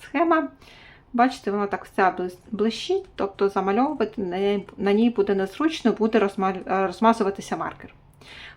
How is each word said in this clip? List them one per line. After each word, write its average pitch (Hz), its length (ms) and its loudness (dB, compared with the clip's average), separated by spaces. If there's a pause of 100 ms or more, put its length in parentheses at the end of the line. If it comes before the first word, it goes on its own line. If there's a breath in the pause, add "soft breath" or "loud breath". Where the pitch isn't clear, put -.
схема. 320 460 0 (640 loud breath)
Бачите, 247 380 0
вона 202 160 -2
так 202 180 -6
вся 190 340 2
блис-, 180 200 -6 (120)
блищить, 226 640 -2
тобто 196 340 0
замальовувати 214 760 0
не, 196 380 0 (160)
на 202 160 0
ній 226 180 4
буде 202 240 2
незручно, 214 580 0
буде 220 260 2
розма-, 190 680 0
розмазуватися 196 720 0
маркер. - 380 -10 (640 loud breath)